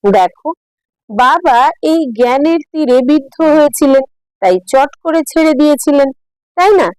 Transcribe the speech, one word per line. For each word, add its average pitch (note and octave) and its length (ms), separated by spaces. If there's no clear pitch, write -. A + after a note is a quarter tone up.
দেখো, F#3 380
বাবা C4 600
এই D#4+ 240
জ্ঞানের C#4 400
তীরে C4 360
বিদ্ধ D4 340
হয়েছিলেন, D4 600
তাই F#3 200
চট C4+ 180
করে E4 180
ছেড়ে D#4 320
দিয়েছিলেন, C#4+ 580
তাই F#4 160
না? D#4+ 280